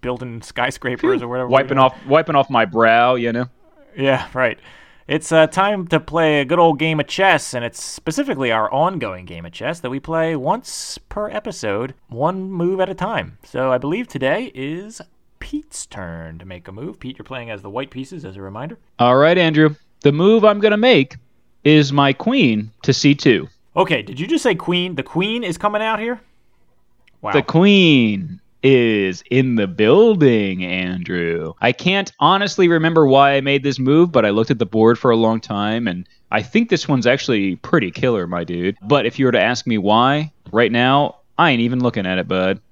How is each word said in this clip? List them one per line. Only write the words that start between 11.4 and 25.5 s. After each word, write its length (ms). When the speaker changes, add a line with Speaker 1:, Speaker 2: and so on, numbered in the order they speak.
Speaker 1:
one 440
move 260
at 120
a 40
time. 500
So 280
I 60
believe 300
today 460
is 460
Pete's 480
turn 520
to 60
make 240
a 40
move. 280
Pete, 160
you're 80
playing 260
as 120
the 80
white 200
pieces, 360
as 100
a 60
reminder. 360
Speaker 2:
All 180
right, 220
Andrew. 360
The 100
move 320
I'm 160
gonna 160
make 400
is 300
my 180
queen 580
to 100
C 220
two. 340
Speaker 1:
Okay, 240
did 180
you 80
just 160
say 120
queen? 400
The 80
queen 420
is 140